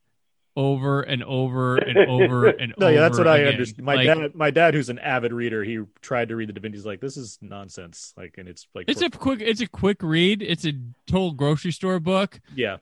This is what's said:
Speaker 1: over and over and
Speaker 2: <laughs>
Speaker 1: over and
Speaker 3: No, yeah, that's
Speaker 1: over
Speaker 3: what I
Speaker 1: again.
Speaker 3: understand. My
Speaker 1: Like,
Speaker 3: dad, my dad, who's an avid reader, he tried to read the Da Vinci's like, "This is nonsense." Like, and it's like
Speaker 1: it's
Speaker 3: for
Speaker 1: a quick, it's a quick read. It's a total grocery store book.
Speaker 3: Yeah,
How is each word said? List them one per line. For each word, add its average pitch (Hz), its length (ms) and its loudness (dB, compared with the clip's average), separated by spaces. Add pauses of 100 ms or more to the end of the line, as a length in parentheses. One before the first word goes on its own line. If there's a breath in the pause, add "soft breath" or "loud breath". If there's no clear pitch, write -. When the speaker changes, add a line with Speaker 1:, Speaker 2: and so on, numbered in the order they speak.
(560)
Speaker 1:
over 139 460 0
and 127 220 -4
over 127 540 -2
and 123 200 2
Speaker 2:
<laughs> 180 100 8
Speaker 1:
over 123 420 4
and 120 280 -4
Speaker 3:
No, 202 120 4
yeah, 147 100 8
that's 165 180 4
Speaker 1:
over 165 120 6
Speaker 3:
what 156 60 8
I - 40 8
Speaker 1:
again. 143 140 4
Speaker 3:
understand. 120 300 -4
My 139 120 0
Speaker 1:
Like, 127 100 4
Speaker 3:
dad, 156 300 2
my 151 160 0
dad, 160 240 4
who's 127 140 -2
an 123 100 -6
avid 123 340 -2
reader, 113 300 -4
he 113 160 -6 (220)
tried 120 280 -2
to 113 60 -6
read 113 140 -6
the 101 40 -10
Da 98 80 -12
Vinci's 104 240 -12
like, 101 160 -10
"This 107 160 -10
is 123 240 -16
nonsense." 95 720 -18
Like, 90 220 -18
and 92 100 -18
it's - 280 -20
like - 120 -12
Speaker 1:
it's 277 140 -2
Speaker 3:
for 349 60 -2
Speaker 1:
a - 20 -4
quick, 247 320 -6
it's 220 200 -2
a 208 60 -6
quick - 360 -2
read. 180 400 0
It's 170 200 -6
a 156 100 -2 (340)
total 185 240 0
grocery 147 400 -2
store 185 280 -2
book. 190 400 -2 (160)
Speaker 3:
Yeah, 104 260 -4